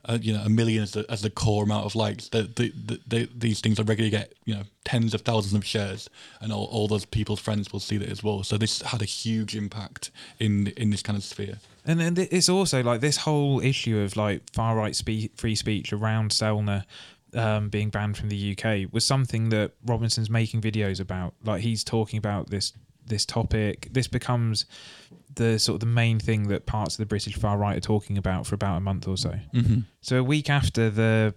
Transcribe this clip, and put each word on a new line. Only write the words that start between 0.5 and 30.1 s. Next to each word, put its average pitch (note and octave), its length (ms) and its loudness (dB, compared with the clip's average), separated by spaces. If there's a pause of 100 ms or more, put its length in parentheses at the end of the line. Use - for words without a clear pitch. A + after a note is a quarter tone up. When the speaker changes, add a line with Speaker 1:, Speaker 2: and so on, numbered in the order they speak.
Speaker 1:
is G2 80 -6
the, G#2+ 180 -4
as G2+ 120 -4
the G#2+ 80 -2
core G#2 340 2
amount G#2 220 0
of G2+ 100 -6
likes. G#2+ 340 -2
The, A2 140 0
the, A#2 280 -2 (140)
the, A#2 220 -6
the, A#2 280 -2
these A2+ 260 0
things A2 180 2
are A2 40 0
regularly A2 280 2
get, G2+ 220 -2 (120)
you A2 80 -2
know, G2+ 100 -6 (220)
tens A#2 280 2
of G#2 80 -2
thousands G#2 320 0
of G2+ 120 0
shares, G2+ 440 -4 (300)
and G#2+ 140 -6
all, G#2 120 -4
all G#2+ 220 0
those G#2 160 0
people's G#2+ 360 -2
friends G#2 340 -2
will G2+ 60 -4
see G#2 180 -4
that G2+ 120 -4
as G2+ 140 -8
well. G2+ 200 -2
So G#2+ 140 0
this G#2+ 260 0
had A2+ 180 -4
a A2 40 -2
huge A2 500 -4
impact G#2 560 -8 (280)
in, G2+ 280 2 (100)
in G#2+ 140 2
this G2+ 100 -2
kind G#2 160 -4
of F#2+ 60 -6
sphere. G2+ 340 -8 (280)
Speaker 2:
And, E3 140 2
and E3+ 200 2
it's F3+ 280 2
also, F3+ 360 2
like, A#2 180 2
this C#3+ 160 2
whole C#3+ 420 2
issue A#2+ 400 2
of, G2+ 160 0
like, G#2+ 380 0
far A2+ 220 2
right G#2+ 200 0
spe-, A2 400 -4
free A2 200 -2
speech G#2+ 360 -2
around A2 400 0
Selner, G#2 540 0 (480)
um, G#2+ 340 2
being G#2 220 0
banned G#2 280 -2
from G#2+ 120 -4
the G2+ 80 -2
U G2+ 180 -2
K G2+ 360 0
was A2+ 140 0
something A#2+ 440 2
that G#2+ 240 2 (120)
Robinson's A2+ 440 0
making A2+ 320 2
videos G2+ 400 0
about. F2+ 320 -4 (100)
Like, G#2+ 180 -2
he's A2+ 220 -2
talking A2 340 0
about G#2 320 -2
this, G2 220 -2 (340)
this G#2+ 200 -2
topic. G#2+ 680 0
This B2+ 160 0
becomes A#2+ 580 0 (680)
the A2+ 240 2
sort G#2 160 2
of - 60 -4
the A#2 40 -2
main A#2 340 4
thing G#2+ 280 2
that - 180 -2
parts G#2+ 300 -2
of - 40 -12
the A2 60 0
British G#2 300 -4
far G2+ 220 2
right G#2 200 0
are - 40 -2
talking G#2 360 0
about F#2 300 0
for G#2 80 0
about G2 220 0
a - 20 0
month F#2+ 280 -2
or F#2+ 100 -2
so. F2 180 -2 (180)
Speaker 1:
Mm-hmm. A#2+ 260 4 (220)
Speaker 2:
So B2+ 160 0